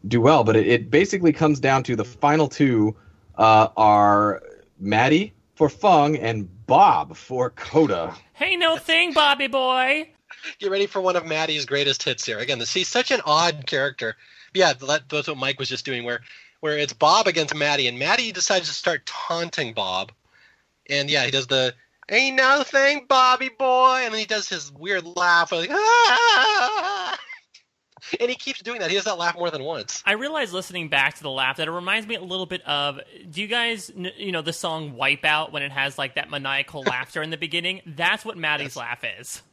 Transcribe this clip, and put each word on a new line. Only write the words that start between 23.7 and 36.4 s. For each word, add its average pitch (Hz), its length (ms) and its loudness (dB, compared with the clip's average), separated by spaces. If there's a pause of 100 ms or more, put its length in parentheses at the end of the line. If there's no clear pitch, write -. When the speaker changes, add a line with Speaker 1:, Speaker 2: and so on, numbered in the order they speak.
Speaker 3:
and 220 100 -4
then 220 60 -2
he 214 40 -4
does 208 240 -4
his 147 240 -8
weird 175 320 -4
laugh, 175 480 2
like, 170 180 -2
"Ah!" 415 1500 2 (1000)
And 240 120 0
he 247 60 -6
keeps - 260 -10
doing 226 180 -10
that. 170 80 -4
He 185 80 0
does 190 80 -2
that 196 140 -4
laugh 170 160 -2
more 175 160 -4
than 147 120 -8
once. 135 440 -8
Speaker 2:
I 196 60 2
realized 254 420 -4
listening 180 340 -8
back 139 280 0
to - 60 -20
the 147 80 -8
laugh 131 280 -4
that 156 100 -4
it 165 40 -8
reminds 190 340 -4
me 226 80 -8
a 180 80 -10
little 185 240 -8
bit 180 160 -10
of, 143 360 -4 (320)
do 180 120 -8
you 214 40 -6
guys, 233 480 -6
kn-, 180 220 -10
you 196 160 -8
know, 165 100 -4
the 160 120 -8
song 160 400 -8
"Wipeout" 151 580 -2
when 147 100 -6
it 139 80 -8
has, 139 280 -4
like, 135 160 -6
that - 160 -8
maniacal 139 520 -6